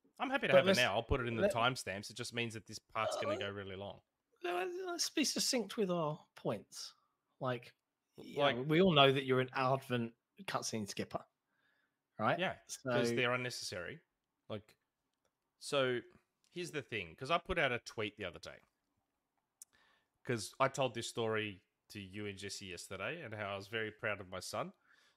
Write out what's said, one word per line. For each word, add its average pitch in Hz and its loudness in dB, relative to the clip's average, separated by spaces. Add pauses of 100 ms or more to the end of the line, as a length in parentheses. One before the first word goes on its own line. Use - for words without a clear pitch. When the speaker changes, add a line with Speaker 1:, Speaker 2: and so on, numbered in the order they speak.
(180)
Speaker 1:
I'm 269 -4
happy 254 -2
to 135 2
Speaker 2:
But 139 10
Speaker 1:
have 135 6
it - 0
Speaker 2:
let's, 190 6
Speaker 1:
now. 117 4
I'll 117 0
put 139 0
it 120 0
in 113 -2
the 170 0
Speaker 2:
let, 196 2
Speaker 1:
timestamps. 113 0
It 107 -16
just 117 -8
means 117 -2
that 107 -10
this 107 -14
part's - -2
gonna 101 -2
Speaker 2:
uh, - -4
Speaker 1:
go 101 -4
really 98 -8
long. 98 -10 (420)
Speaker 2:
no, 359 -2 (160)
let's 349 -2
be 302 0
succinct - 0
with 190 2
our 156 0 (140)
points. - -6 (480)
Like, 127 -2 (460)
you 123 -10
Speaker 1:
Like 139 4
Speaker 2:
know, 127 -2
we 156 6
all 190 8
know 139 10
that 135 4
you're 131 6
an 127 0
ardent 127 2 (300)
cutscene 113 -2
skipper, - -6 (960)
right? 123 2
Speaker 1:
Yeah, 107 -2 (280)
'cause 120 2
Speaker 2:
So 120 0
Speaker 1:
they're 123 2
unnecessary. 123 -6 (500)
Like, 107 -10 (840)
so 127 0 (480)
here's 170 -8
the 143 -6
thing, 87 -6
'cause 131 -6
I 170 4
put 170 -6
out 135 4
a 120 0
tweet - -8
the 95 -6
other 85 -10
day, 65 -14 (1600)
'cause 117 -4
I 135 6
told 131 -2
this 113 -6
story 107 -2 (280)
to 107 -12
you 101 -10
and 98 -8
Jesse 98 -10
yesterday 98 -8
and 110 -10
how 101 -6
I 101 -4
was 98 -10
very 110 -4
proud 104 -4
of 92 -14
my 92 -6
son. 139 -6 (440)